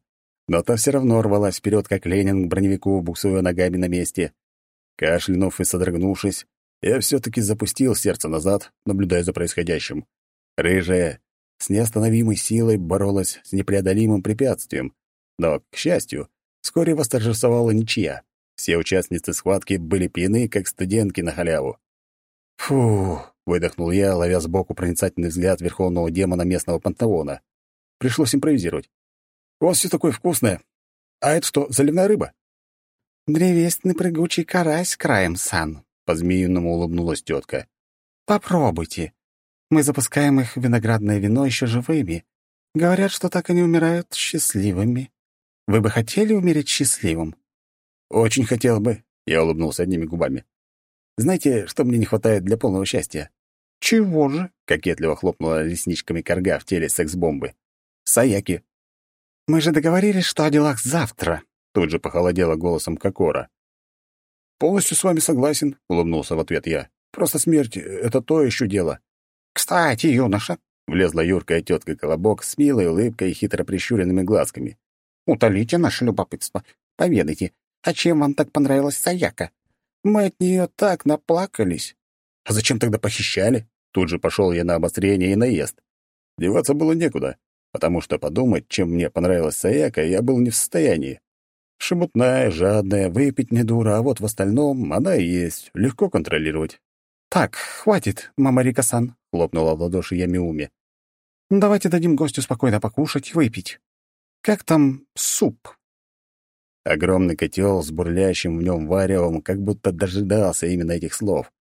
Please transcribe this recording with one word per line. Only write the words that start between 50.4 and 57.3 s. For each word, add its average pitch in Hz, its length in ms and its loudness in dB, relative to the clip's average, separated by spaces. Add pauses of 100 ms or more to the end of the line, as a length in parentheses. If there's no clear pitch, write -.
«Знаете, 131 500 0
что - 160 -4
мне 120 160 2
не 107 60 2
хватает 107 380 0
для 101 140 0
полного 95 280 0
счастья?» 82 440 -6 (500)
«Чего 175 500 2
же?» — 170 220 -4 (140)
кокетливо 80 500 -2
хлопнула 80 480 -2
ресничками 85 580 -4
корга 87 380 -2
в - 60 -16
теле 80 240 -2
секс-бомбы. 80 640 -4 (500)